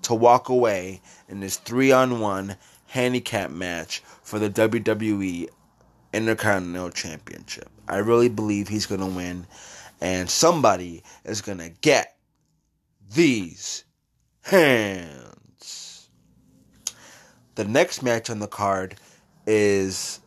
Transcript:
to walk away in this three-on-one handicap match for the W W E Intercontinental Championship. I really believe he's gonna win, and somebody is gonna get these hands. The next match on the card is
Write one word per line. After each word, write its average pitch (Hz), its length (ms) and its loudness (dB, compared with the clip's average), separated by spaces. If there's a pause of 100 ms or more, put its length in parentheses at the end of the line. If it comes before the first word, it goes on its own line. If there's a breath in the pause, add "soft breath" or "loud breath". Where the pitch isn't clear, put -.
to 120 120 0
walk 120 320 6
away 98 540 0 (260 soft breath)
in 98 140 -12
this 98 160 -8
three-on-one 117 960 2 (320 soft breath)
handicap 123 640 -2
match 85 500 -8 (220 loud breath)
for 107 160 -8
the 107 100 0
W 110 320 2
W 107 400 -2
E 87 260 -6 (680)
Intercontinental 98 760 -2
Championship. - 800 -14 (180)
I 90 100 -4
really 117 320 6
believe 104 400 -2
he's 104 160 -2
gonna 95 220 -4
win, 90 380 -8 (540 loud breath)
and 90 300 -2
somebody 104 760 2 (220 loud breath)
is 104 160 -8
gonna 87 280 -12 (120)
get 139 340 2 (1000)
these 117 720 0 (580)
hands. 98 880 2 (2250 loud breath)
The 107 100 -2
next 131 360 0
match 117 280 -2
on 110 100 -6
the 104 80 -6
card 98 480 -2 (500 soft breath)
is 101 800 2